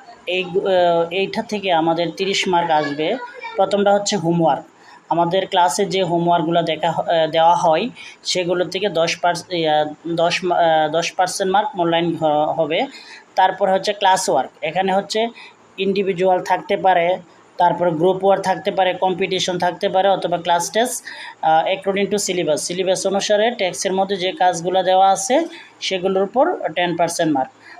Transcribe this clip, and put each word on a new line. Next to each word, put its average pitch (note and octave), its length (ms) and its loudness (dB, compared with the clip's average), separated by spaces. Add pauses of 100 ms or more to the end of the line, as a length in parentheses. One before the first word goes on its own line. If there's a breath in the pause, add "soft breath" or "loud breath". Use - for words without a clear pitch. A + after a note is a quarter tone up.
(260)
এই, F3+ 180 -2
আহ, F3 680 2
এইটা F#3+ 320 -2
থেকে G3 300 -4
আমাদের E3 380 2
তিরিশ F#3+ 380 -2
মার্ক E3+ 220 0
আসবে। D3+ 460 0 (400)
প্রথমটা G3+ 360 2
হচ্ছে G3+ 240 0
হোমওয়ার্ক। E3 480 0 (440 loud breath)
আমাদের E3+ 380 0
ক্লাসে F3+ 400 2
যে F#3 160 -2
হোমওয়ার্কগুলো E3+ 600 2
দেখা D#3+ 280 -2
হ-, E3+ 120 -4
আহ, E3 280 0
দেওয়া E3 240 4
হয়, E3+ 340 2 (340 loud breath)
সেগুলো F3+ 420 -2
থেকে F#3+ 240 -4
দশ E3 280 0
পার্স-, F3 360 -2
ইয়া, D3+ 340 0 (220)
দশ E3+ 360 0
মা-, F3 140 0
আহ, D#3+ 300 4
দশ E3 240 -2
পার্সেন্ট F#3 400 -2
মার্ক G#3 240 2
মূল্যায়ন E3+ 400 0
হ-, D3+ 360 2
হবে। E3 340 -2 (480 loud breath)
তারপর F#3 360 2
হচ্ছে F#3+ 220 0
ক্লাস F#3+ 360 2
ওয়ার্ক। C#3+ 220 0 (120)
এখানে F3+ 300 -2
হচ্ছে G3+ 360 -2 (500 loud breath)
ইন্ডিভিজুয়াল F#3 640 0
থাকতে F#3+ 360 -2
পারে, F3+ 420 2 (380 loud breath)
তারপরে F3 340 2
গ্রুপ F3+ 340 2
ওয়ার্ক F#3+ 180 4
থাকতে F#3 280 -2
পারে, F3+ 240 0
কম্পিটিশন F#3 640 -2
থাকতে F3 300 -2
পারে, F#3 200 2
অথবা F#3 300 0
ক্লাস E3+ 320 0
টেস্ট, A#3+ 340 -2 (380 loud breath)
আহ, D#3+ 240 4
according F#3+ 480 -2
to G#3 40 0
syllabus। F3 380 0
সিলেবাস F3+ 500 -2
অনুসারে G3+ 440 0
টেক্সটের F#3 420 -4
মধ্যে F#3+ 240 -2
যে F#3 160 -2
কাজগুলো F3+ 500 0
দেওয়া F#3+ 280 4
আছে, B3 360 0 (340 loud breath)
সেগুলোর F#3+ 420 -2
উপর A3 540 0
টেন F3 200 0
পার্সেন্ট E3 360 0
মার্ক। C3+ 180 -2 (300 loud breath)